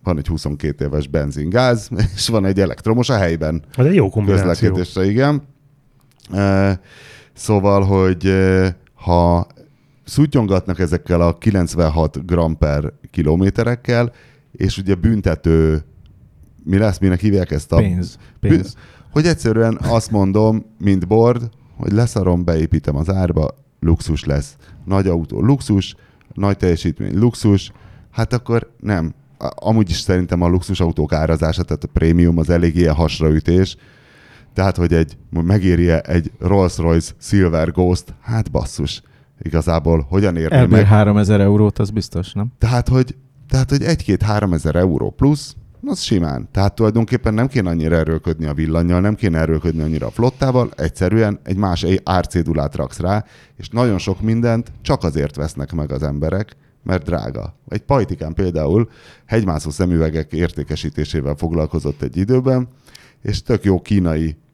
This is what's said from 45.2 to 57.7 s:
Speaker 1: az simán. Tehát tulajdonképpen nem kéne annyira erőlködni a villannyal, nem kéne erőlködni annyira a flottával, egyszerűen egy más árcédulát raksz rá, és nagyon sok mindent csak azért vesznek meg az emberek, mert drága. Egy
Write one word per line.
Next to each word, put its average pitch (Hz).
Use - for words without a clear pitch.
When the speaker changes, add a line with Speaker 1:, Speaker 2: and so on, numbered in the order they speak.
Speaker 1:
az 285
simán. 76
Tehát 98
tulajdonképpen 113
nem 117
kéne 110
annyira 82
erőlködni 80
a 73
villannyal, 82
nem 104
kéne 85
erőlködni 80
annyira 78
a 57
flottával, 127
egyszerűen 104
egy 95
más 90
árcédulát 80
raksz 69
rá, 101
és 92
nagyon 113
sok 95
mindent 117
csak 139
azért 73
vesznek 73
meg 76
az 69
emberek, 78
mert 92
drága. 60
Egy 104